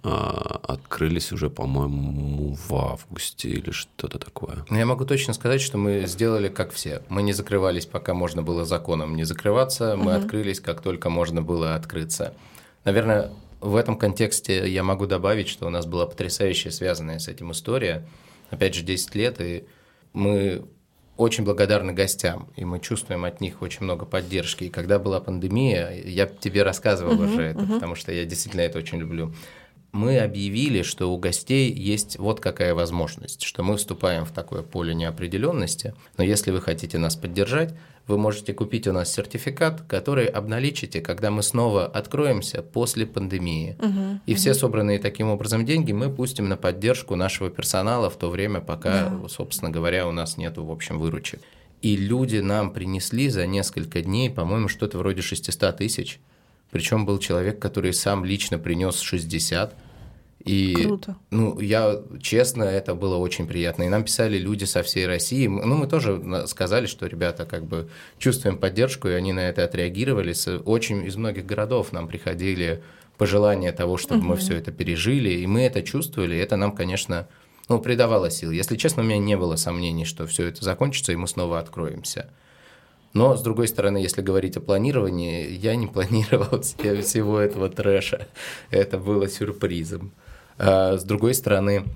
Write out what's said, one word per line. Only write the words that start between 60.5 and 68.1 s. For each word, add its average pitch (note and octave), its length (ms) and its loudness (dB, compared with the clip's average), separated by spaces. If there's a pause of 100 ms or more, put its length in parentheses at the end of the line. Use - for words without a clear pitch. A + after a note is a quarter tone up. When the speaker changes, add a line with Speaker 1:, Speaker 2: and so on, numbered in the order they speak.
Speaker 3:
Круто. G3+ 300 -4 (140)
Speaker 2:
ну, A2 300 2
я, G#2+ 400 2 (200)
честно, A#2+ 440 4
это F#2+ 320 0
было F#2 200 0
очень F2 300 -2
приятно. E2+ 380 -2
И F2+ 40 0
нам G#2 140 4
писали A2 360 2
люди G2 260 -2
со F2+ 180 0
всей F#2 240 0
России. F2+ 400 0
М-, G2 180 0
ну, B2 120 4
мы D3 100 2
тоже A#2+ 320 2
на-, F2+ 300 -4
сказали, G#2 380 2
что, - 200 -6
ребята, E2 400 -2
как E2 180 -6
бы, E2 240 -4 (300)